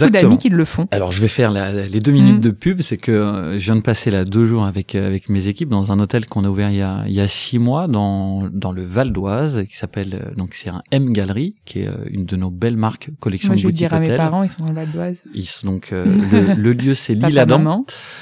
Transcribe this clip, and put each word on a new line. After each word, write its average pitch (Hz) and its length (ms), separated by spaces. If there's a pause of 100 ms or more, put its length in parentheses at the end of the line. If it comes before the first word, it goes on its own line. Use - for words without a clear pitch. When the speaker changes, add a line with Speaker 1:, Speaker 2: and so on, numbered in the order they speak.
Speaker 1:
Exactement. 202 280
Speaker 2:
d'amis 254 100
qui 240 80
le 165 160
font. - 240
Speaker 1:
Alors, 95 200
je 95 120
vais 110 60
faire 117 240
la, 98 340
les 101 140
deux 139 120
minutes 131 240
Speaker 2:
Mm. - 40
Speaker 1:
de 113 100
pub, 175 320
c'est - 160
que, - 140
euh, 101 460
je 92 60
viens 113 120
de 110 40
passer 113 300
là 95 160
deux 113 200
jours 110 200
avec, 95 280
euh, 98 120
avec 98 240
mes 98 160
équipes 131 240
dans 98 200
un 101 100
hôtel 110 260
qu'on 101 180
a 98 60
ouvert 101 180
il 101 80
y 98 60
a, 98 240
il 101 80
y 101 80
a 101 60
six - 300
mois 131 300
dans, 98 640
dans 92 200
le 92 120
Val 110 300
d'Oise, 107 520
qui - 120
s'appelle, 98 440
euh, 104 120
donc 92 180
c'est - 160
un 90 220
M 135 240
Gallery, 104 400 (100)
qui - 140
est, 98 100
euh, 98 80 (140)
une 95 160
de 92 100
nos 92 140
belles 113 260
marques, 110 320 (120)
collection 101 280
Speaker 2:
Moi, 196 80
Speaker 1:
de 202 60
Speaker 2:
je 185 60
vais 175 40
Speaker 1:
boutiques 165 160
Speaker 2:
dire 160 60
à 160 60
mes 160 40
Speaker 1:
hôtels. 135 140
Speaker 2:
parents, 165 240
ils 185 80
sont 165 140
dans 160 40
le 160 60
Val 160 180
d'Oise. 175 300 (100)
Speaker 1:
Ils 92 140
sont - 200
donc, 95 280
euh, 92 100
Speaker 2:
<laughs> 101 260
Speaker 1:
le, 104 300
le 113 140
lieu, 131 200
c'est 123 200
Speaker 2:
Papa, 117 140
Speaker 1:
l'Isle-Adam. 135 300
Speaker 2:
maman. 165 280 (360)